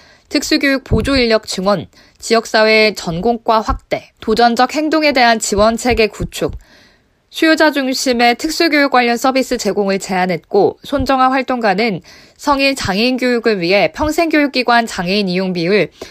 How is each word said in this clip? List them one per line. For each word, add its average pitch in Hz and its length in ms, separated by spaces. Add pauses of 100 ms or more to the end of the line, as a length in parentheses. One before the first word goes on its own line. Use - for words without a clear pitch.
(300)
특수교육 277 560
보조 269 320
인력 226 300
증원, 190 400 (300)
지역사회 220 760
전공과 220 640
확대, - 520 (100)
도전적 233 520
행동에 302 380
대한 240 260
지원 220 380
체계 226 320
구축, - 480 (800)
수요자 320 360
중심의 254 640
특수교육 302 560
관련 240 260
서비스 254 400
제공을 196 420
제한했고, 185 840
손정아 262 480
활동가는 233 680 (380)
성인 277 400
장애인 233 400
교육을 233 420
위해 175 320
평생교육기관 294 920
장애인 196 420
이용 185 240
비율 175 380 (220)